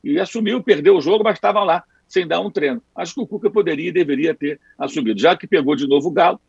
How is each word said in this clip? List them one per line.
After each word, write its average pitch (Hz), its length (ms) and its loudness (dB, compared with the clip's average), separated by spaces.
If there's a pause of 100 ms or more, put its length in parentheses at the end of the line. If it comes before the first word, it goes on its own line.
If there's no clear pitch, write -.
E 147 160 -2
assumiu, 220 420 -2
perdeu 180 360 4
o 160 40 0
jogo, 196 220 0
mas 226 120 2
estavam 208 280 0
lá, 175 220 0 (200)
sem 185 220 -2
dar 170 140 -2
um 202 100 -8
treino. 135 300 -2 (120)
Acho 175 200 -10
que 269 80 -8
o 214 60 -6
Cuca 208 220 -4
poderia 170 380 0
e 180 60 -6
deveria 151 420 0
ter - 240 -8 (180)
assumido, 131 440 -4
já 165 160 4
que - 100 -16
pegou 147 260 2
de 139 140 -2
novo 143 220 2
o - 20 -4
Galo 175 260 2 (120)